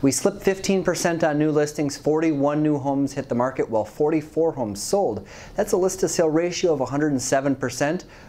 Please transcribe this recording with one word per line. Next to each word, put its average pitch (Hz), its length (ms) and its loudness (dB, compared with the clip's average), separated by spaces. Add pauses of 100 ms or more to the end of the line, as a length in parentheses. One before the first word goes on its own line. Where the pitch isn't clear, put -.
We 139 100 4
slipped 202 300 -2
fifteen 190 420 0
percent 165 400 0
on 147 140 2
new 151 140 2
listings. 147 460 0
Forty-one 151 640 2
new 151 140 2
homes 139 360 -2
hit 135 140 -6
the 127 80 -2
market, 131 340 0
while 107 160 0
forty-four 156 680 0
homes 107 280 -4
sold. 180 460 -2 (280)
That's 208 180 0
a 202 40 2
list 185 220 0
to 180 80 0
sale 160 220 2
ratio 170 440 0
of 135 60 -2
a 131 60 0
hundred 147 260 0
and 131 100 0
seven 139 340 0
percent, 143 500 -2 (240)